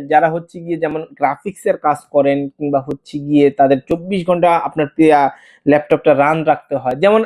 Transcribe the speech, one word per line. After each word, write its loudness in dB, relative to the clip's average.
যারা 2
হচ্ছে -10
গিয়ে -8
যেমন -6
গ্রাফিক্সের -6
কাজ -2
করেন, 0
কিংবা -4
হচ্ছে -12
গিয়ে 2
তাদের 2
চব্বিশ -4
ঘন্টা 2
আপনার -4
প্রিয় 2
ল্যাপটপটা 2
রান 0
রাখতে -2
হয়। -4
যেমন 2